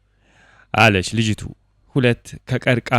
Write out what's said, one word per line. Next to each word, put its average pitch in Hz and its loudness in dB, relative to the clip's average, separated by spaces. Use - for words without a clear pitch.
አለች 104 4
ልጅቱ፣ 107 -2
ሁለት 123 0
ከቀርቃ 123 -2